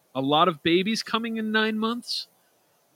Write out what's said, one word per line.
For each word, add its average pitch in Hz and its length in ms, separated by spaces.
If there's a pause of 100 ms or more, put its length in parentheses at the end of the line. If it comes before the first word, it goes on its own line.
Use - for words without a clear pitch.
(160)
A 131 60
lot 147 260
of 160 160
babies 185 400
coming 226 340
in 220 140
nine 220 260
months. 226 500 (680)